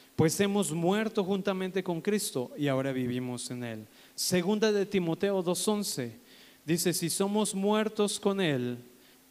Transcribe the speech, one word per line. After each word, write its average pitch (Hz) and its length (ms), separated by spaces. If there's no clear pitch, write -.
pues 156 260
hemos 202 320
muerto 202 520
juntamente 185 580
con 170 200
Cristo 202 520
y 147 140
ahora 135 240
vivimos 123 580
en 123 140
Él. 107 240
Segunda 208 580
de 202 120
Timoteo 185 580
dos 175 260
once 147 500
dice, 170 260
"Si 170 160
somos 202 460
muertos 208 640
con 196 220
Él, 123 340